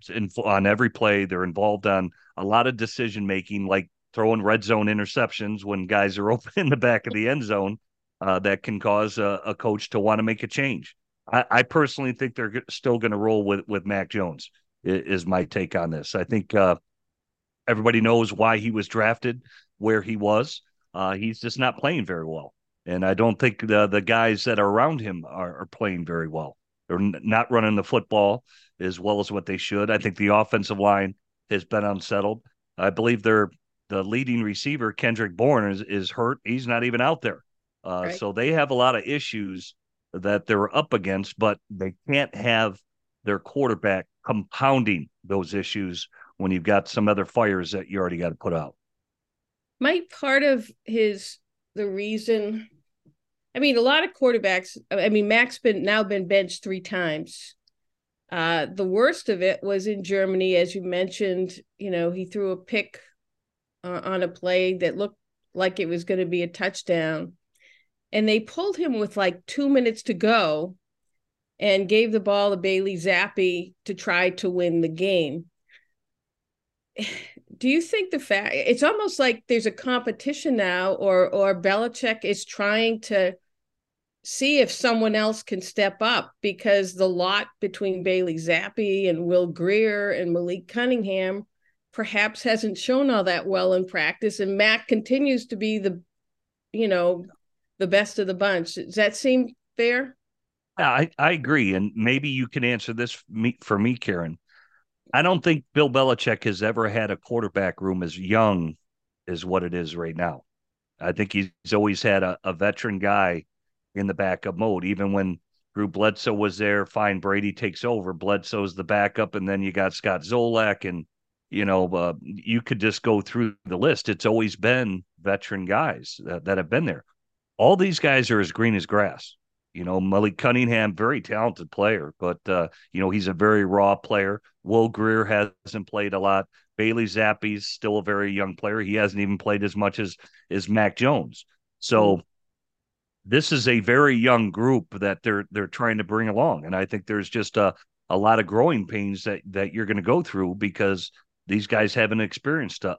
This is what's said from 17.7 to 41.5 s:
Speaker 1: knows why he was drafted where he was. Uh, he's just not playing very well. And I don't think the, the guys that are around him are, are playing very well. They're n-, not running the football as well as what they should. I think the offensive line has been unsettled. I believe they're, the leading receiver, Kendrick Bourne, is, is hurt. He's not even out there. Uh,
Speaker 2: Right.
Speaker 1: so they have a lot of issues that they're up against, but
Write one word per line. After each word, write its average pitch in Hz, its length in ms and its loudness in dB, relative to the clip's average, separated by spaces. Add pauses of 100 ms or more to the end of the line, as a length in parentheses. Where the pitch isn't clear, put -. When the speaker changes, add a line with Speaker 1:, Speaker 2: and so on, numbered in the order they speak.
Speaker 1:
knows 113 320 4
why 110 260 2
he 113 120 -4
was 107 180 -4
drafted 117 540 0 (360)
where 107 240 2
he 110 140 -6
was. 107 460 0 (300)
Uh, 95 220 -2
he's 110 260 -6
just 120 180 -8
not 127 200 0
playing 139 280 -2
very 82 180 -6
well. 80 300 -10 (320)
And 90 180 -2
I 95 100 2
don't 110 240 2
think 113 280 0
the, 104 200 4
the 101 140 2
guys 113 440 2
that 110 140 0
are 101 100 4
around 127 320 2
him 92 280 -8
are, 85 320 -10
are 92 60 -10
playing 90 400 -4
very 82 220 -4
well. 80 280 -8 (320)
They're 90 100 -2
n-, 101 240 0
not 110 280 0
running 110 260 2
the 98 80 0
football 107 600 2 (340)
as 92 220 -6
well 104 200 0
as 101 120 -4
what 98 140 -4
they 95 100 -4
should. 101 340 -2
I 107 80 2
think 95 180 -4
the 104 180 4
offensive 107 440 2
line 98 360 2 (360)
has 95 140 -2
been 107 200 -2
unsettled. 101 580 -4 (340)
I 95 140 0
believe 113 320 0
they're, 107 280 4 (400)
the 98 120 -2
leading 120 400 -2
receiver, 110 500 -4
Kendrick 110 440 -2
Bourne, 113 340 2
is, 98 120 -4
is 98 280 -4
hurt. 123 340 -2
He's 123 220 -4
not 117 180 0
even 120 160 -2
out 156 200 0
there. 101 240 -6 (400)
Uh, 90 200 -6
Speaker 2:
Right. 90 100 -6
Speaker 1:
so 101 180 -6
they 120 200 0
have 143 180 0
a 131 40 0
lot 123 220 4
of 104 80 -4
issues 104 720 -8 (400)
that 98 320 -2
they're 104 280 2
up 151 200 0
against, 98 440 -4
but 107 200 2 (100)